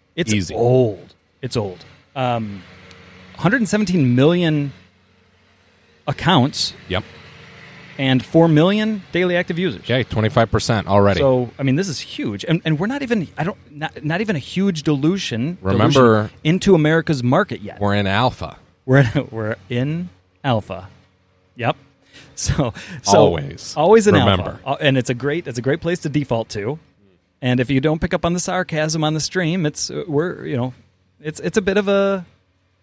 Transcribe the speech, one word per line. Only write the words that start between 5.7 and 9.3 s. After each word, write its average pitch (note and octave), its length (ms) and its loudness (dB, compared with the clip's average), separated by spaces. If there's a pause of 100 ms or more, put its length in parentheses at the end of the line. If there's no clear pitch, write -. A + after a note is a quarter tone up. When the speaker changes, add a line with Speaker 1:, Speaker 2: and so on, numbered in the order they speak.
Speaker 1:
accounts. D3 680 0 (140)
Speaker 2:
Yep. F2+ 160 -4 (920)
Speaker 1:
And C3 280 0
four E3 240 4
million G3 540 2 (100)
daily F3 240 0